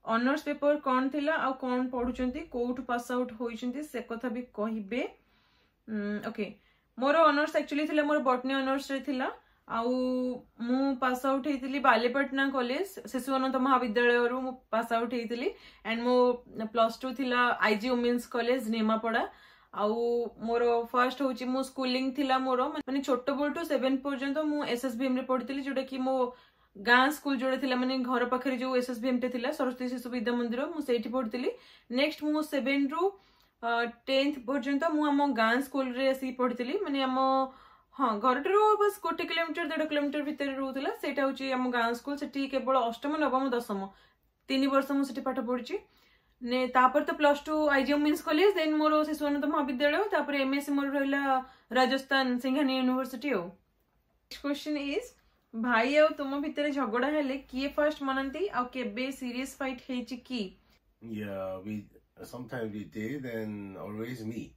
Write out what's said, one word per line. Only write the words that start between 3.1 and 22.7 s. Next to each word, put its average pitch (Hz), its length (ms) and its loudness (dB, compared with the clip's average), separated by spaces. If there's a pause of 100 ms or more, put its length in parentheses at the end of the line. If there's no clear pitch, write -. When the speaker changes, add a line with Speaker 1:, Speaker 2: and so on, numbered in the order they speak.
Speaker 1:
out 247 280 -2
ହୋଇଛନ୍ତି 247 440 -6
ସେ 254 260 -8
କଥା 233 200 -6
ବି 240 120 -6 (180)
କହିବେ। 220 420 -4 (880)
ଉଁ, 208 400 -4
ଓକେ, 208 180 -6 (520)
ମୋର 277 180 2 (140)
honors 302 320 2
actually 302 260 -2
ଥିଲା, 302 160 2
ମୋର 294 240 4
Botany 262 260 2
honors 269 380 -2
ରେ 269 160 0
ଥିଲା। 277 240 -2 (360)
ଆଉ 233 240 0 (680)
ମୁଁ 247 200 2 (200)
pass 254 240 0
out 269 220 2
ହେଇଥିଲି 269 340 -2
ବାଲିପାଟଣା 254 600 4 (100)
college, 269 340 0 (240)
ଶିଶୁ 262 220 -2
ଅନନ୍ତ 262 320 2
ମହାବିଦ୍ୟାଳୟରୁ 240 760 4
ମୁଁ 254 120 -6 (180)
pass 226 220 0
out 233 200 0
ହେଇଥିଲି। 240 360 -4 (400)
And 226 160 -2
ମୋ 247 100 4 (580)
ପ୍ଲସ୍ 226 280 2
ଟୁ 262 60 -6 (120)
ଥିଲା 247 220 2 (260)
ଆଇଜି 214 220 0
ଓମେନ୍ସ 240 400 2
college 247 400 0
ନିମାପଡ଼ା। 226 540 0 (500)
ଆଉ 214 220 0 (520)
ମୋର 233 160 2 (280)
first 254 340 2
ହଉଛି, 247 200 -2
ମୁଁ 254 180 0
ସ୍କୁଲିଂ 262 420 -2 (100)
ଥିଲା 262 240 2
ମୋର, 254 220 2 (140)